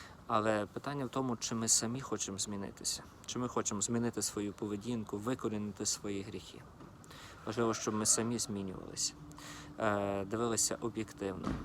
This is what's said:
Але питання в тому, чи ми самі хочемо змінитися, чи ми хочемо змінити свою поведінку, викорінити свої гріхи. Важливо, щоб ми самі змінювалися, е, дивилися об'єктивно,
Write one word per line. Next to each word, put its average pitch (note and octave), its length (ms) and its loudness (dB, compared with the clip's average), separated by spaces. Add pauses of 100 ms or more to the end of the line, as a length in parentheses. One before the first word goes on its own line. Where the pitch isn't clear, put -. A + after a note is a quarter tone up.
(260)
Але G#2+ 400 6
питання C#3 400 -2
в - 20 -4
тому, C3 280 2
чи - 180 -2
ми A2+ 140 2
самі A#2 320 4
хочемо G2+ 380 -2
змінитися, - 640 -4 (240)
чи - 120 -4
ми B2 100 0
хочемо G#2+ 320 0
змінити A#2 420 2
свою G#2 300 0
поведінку, G#2+ 680 -2
викорінити G#2+ 680 -2
свої G2+ 360 0
гріхи. F#2 380 -8 (840)
Важливо, A2+ 280 4
щоб A2 200 2
ми G#2+ 120 4
самі A#2 320 6
змінювалися, - 760 -2 (640)
е, G2+ 460 4
дивилися A2 560 2
об'єктивно, G#2 680 -2 (160)